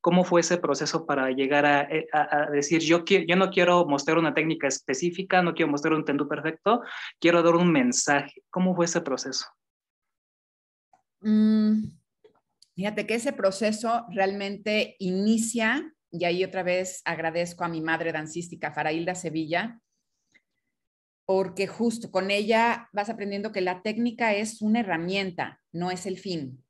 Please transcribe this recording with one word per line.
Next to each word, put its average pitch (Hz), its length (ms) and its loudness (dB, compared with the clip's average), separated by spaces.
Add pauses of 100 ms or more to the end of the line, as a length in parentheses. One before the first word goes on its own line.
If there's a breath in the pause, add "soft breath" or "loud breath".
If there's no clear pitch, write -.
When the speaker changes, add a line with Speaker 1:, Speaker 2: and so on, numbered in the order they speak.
Speaker 1:
¿Cómo 180 220 4
fue 175 180 4
ese 175 180 0
proceso 147 480 -2
para 131 240 0
llegar 139 340 2
a, 143 160 4
eh, 156 320 -2
a, 151 300 2
a 151 80 -2
decir, 147 300 2
yo 165 220 2
qui-, 180 240 2
yo 170 80 2
no 185 140 4
quiero 175 380 4
mostrar 143 320 2
una 151 160 0
técnica 156 320 0
específica, 175 720 0
no 170 140 0
quiero 160 160 0
mostrar 156 240 0
un 156 100 -2
tendú 143 220 -2
perfecto, 160 560 -2 (360 loud breath)
quiero 170 220 4
dar 165 140 6
un 175 160 6
mensaje? 139 800 2
¿Cómo 185 240 0
fue 170 100 2
ese 170 160 -2
proceso? 131 460 -6 (1700)
Speaker 2:
Mm, 214 640 4 (880)
fíjate 208 320 -4
que 220 80 0
ese 240 180 -2
proceso 214 800 0
realmente 196 880 -2
inicia, 220 920 0 (200)
y 170 140 -4
ahí 175 180 2
otra 185 180 -4
vez 180 420 -2
agradezco 170 600 -4
a 170 60 -2
mi 160 120 -4
madre 160 300 -2
dancística, 156 600 -8
Farailda 160 440 -4
Sevilla, 165 640 -4 (1500 soft breath)
porque 190 400 0
justo 226 460 -4
con 190 180 -2
ella 220 640 2
vas 202 160 -4
aprendiendo 202 420 -6
que 208 100 -4
la 180 200 -2
técnica 226 540 -2
es 214 260 -6
una 214 200 2
herramienta, 175 880 -4
no 175 180 -6
es 180 160 -8
el 185 140 -8
fin. 151 500 -10